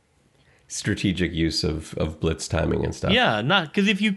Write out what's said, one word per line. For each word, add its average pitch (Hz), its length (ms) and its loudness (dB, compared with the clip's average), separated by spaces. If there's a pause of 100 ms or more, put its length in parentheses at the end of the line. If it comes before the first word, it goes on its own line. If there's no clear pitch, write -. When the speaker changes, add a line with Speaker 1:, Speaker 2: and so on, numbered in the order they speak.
(680)
Speaker 1:
Strategic 92 640 0
use 80 320 0
of, 78 300 -2
of 82 260 -4
blitz 80 280 -2
timing 78 360 0
and 80 120 -2
stuff. - 160 -2
Speaker 2:
Yeah, 196 300 2
not, 160 300 0
'cause 196 160 2
if 202 140 2
you, 208 160 2